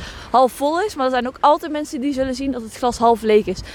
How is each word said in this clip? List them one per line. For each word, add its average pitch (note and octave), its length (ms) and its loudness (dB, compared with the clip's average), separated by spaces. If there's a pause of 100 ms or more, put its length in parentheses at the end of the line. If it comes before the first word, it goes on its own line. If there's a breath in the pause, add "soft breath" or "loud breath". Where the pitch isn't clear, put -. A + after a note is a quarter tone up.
(320 loud breath)
half B3 200 4
vol D4+ 300 -2
is. G#4 140 -4
Maar C4+ 100 -2
er C4 60 0
zijn B3 160 0
ook C4+ 120 -10
altijd D#4+ 320 2
mensen D4+ 300 -6
die C#4+ 120 -2
zullen C4 220 -2
zien C4+ 160 -4
dat A#3+ 100 -6
het A3 160 -14
glas A#3+ 200 -2
half A#3 240 4
leeg G#3+ 240 4
is. F3+ 160 -6 (140)